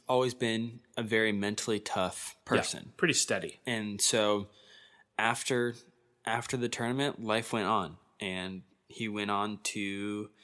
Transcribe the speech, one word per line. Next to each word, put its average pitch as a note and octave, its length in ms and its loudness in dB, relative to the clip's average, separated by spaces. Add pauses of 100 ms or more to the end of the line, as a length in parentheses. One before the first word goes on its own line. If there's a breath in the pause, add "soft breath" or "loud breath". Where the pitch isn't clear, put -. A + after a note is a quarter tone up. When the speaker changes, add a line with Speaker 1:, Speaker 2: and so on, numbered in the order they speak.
Speaker 1:
always B2+ 260 4
been A#2 460 -2 (180)
a A#2+ 60 -2
very A2 280 4
mentally G#2 480 0
tough - 560 -2 (160)
Speaker 2:
Yeah, A2+ 60 6
Speaker 1:
person. - 400 -2
Speaker 2:
pretty E3 160 4
steady. - 540 0
Speaker 1:
And G#2 340 -2
so G#2 460 4 (720 soft breath)
after, A#2+ 560 2 (500)
after A#2+ 320 -2
the A#2+ 100 0
tournament, A#2+ 560 -2
life A2+ 300 0
went G#2+ 140 0
on, F#2 300 0 (220)
and F#2 440 -6 (240)
he A2+ 200 -6
went G#2 220 -4
on G#2 360 0
to G#2 680 -4 (120 soft breath)